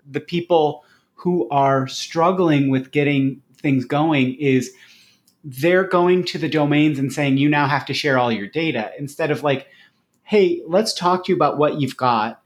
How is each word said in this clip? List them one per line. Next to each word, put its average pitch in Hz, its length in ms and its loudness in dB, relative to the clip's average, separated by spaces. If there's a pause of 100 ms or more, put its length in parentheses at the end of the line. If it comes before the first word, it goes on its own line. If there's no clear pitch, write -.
(100)
the 143 100 -6
people 165 640 0 (300)
who 175 360 -2
are 135 360 2
struggling 165 840 0
with 131 200 -2
getting 143 520 0 (180)
things 135 240 0
going 143 520 0
is 131 360 0 (720)
they're 165 420 0
going 180 380 2
to - 140 -8
the 165 100 -4
domains 147 500 2
and 135 140 -4
saying, 139 240 0
"You 143 140 2
now 147 160 2
have 139 200 0
to 139 80 -6
share 135 240 0
all 120 140 2
your 101 160 -6
data," 131 500 -4
instead 143 320 -6
of, 131 120 -4
like, 139 240 -2 (560)
"Hey, 185 440 2
let's 196 280 0
talk 180 320 -2
to 190 60 0
you 170 40 0
about 143 220 0
what 147 200 0
you've 135 200 -4
got. 117 480 -2